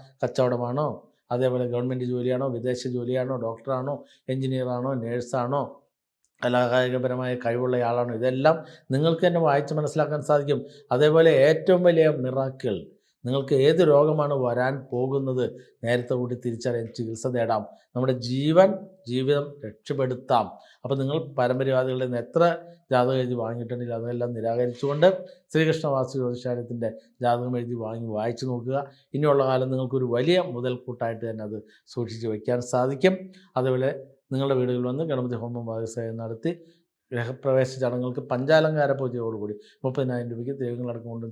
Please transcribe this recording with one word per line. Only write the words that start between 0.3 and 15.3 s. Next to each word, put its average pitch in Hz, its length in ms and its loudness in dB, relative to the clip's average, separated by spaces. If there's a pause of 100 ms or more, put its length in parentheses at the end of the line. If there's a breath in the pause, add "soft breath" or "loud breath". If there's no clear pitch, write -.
അതേപോലെ 127 380 2
ഗവൺമെന്റ് 127 380 -2
ജോലിയാണോ, 123 460 -2
വിദേശ 123 400 -4
ജോലിയാണോ, 127 400 -2 (100)
ഡോക്ടറാണോ, 131 480 -4 (380 loud breath)
എഞ്ചിനീയറാണോ, 127 600 -2 (120)
നേഴ്സാണോ, 123 580 -2 (800)
കലാകായികപരമായ 127 880 0 (140)
കഴിവുള്ള 123 320 0 (120)
ആളാണോ, 120 300 -2
ഇതെല്ലാം 131 380 2 (380 loud breath)
നിങ്ങൾക്ക് 165 320 2
തന്നെ 170 200 2
വായിച്ച് 147 320 2
മനസ്സിലാക്കാൻ 147 480 -2
സാധിക്കും. 143 320 2 (360 loud breath)
അതേപോലെ 156 360 8 (160)
ഏറ്റവും 175 400 6
വലിയ 165 180 8 (200)
മിറാക്കിൾ, 131 520 -2 (480)
നിങ്ങൾക്ക് 135 300 0 (120)
ഏത് 165 140 6 (100)
രോഗമാണ് 147 440 4 (100)
വരാൻ 123 280 2 (180)
പോകുന്നത് 131 540 0 (400 loud breath)